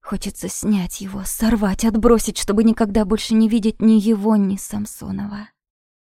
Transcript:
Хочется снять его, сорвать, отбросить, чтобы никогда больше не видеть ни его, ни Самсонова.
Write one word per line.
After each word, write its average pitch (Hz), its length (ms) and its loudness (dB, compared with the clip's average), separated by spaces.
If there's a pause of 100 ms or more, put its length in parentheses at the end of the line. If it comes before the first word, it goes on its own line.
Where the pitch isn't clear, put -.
Хочется 196 400 -8
снять 190 540 -4
его, 196 240 -10
сорвать, 214 580 0
отбросить, 220 540 2
чтобы 208 260 0
никогда 220 400 2
больше 214 300 -2
не 220 160 4
видеть 214 320 0
ни 220 180 6
его, 214 380 2
ни 196 180 0
Самсонова. 208 920 -10 (540)